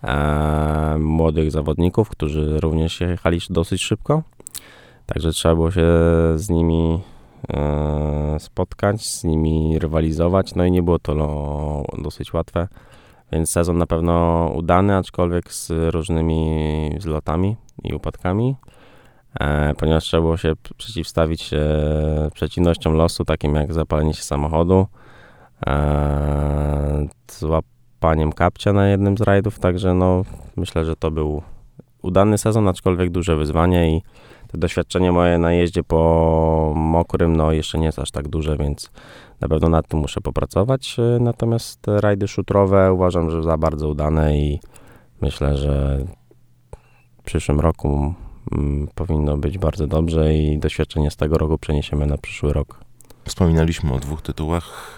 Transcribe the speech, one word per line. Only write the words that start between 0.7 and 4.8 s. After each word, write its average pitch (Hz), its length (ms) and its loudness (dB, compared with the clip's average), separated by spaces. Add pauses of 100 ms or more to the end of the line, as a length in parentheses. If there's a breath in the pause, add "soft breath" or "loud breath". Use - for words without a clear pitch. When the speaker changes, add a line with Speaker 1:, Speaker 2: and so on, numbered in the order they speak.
Speaker 1:
młodych 78 520 2
zawodników, 78 580 0
którzy 76 520 -2
również 80 400 0
jechali 87 360 0
sz-, 85 160 -6
dosyć 87 300 -2
szybko, 147 400 -2 (840 loud breath)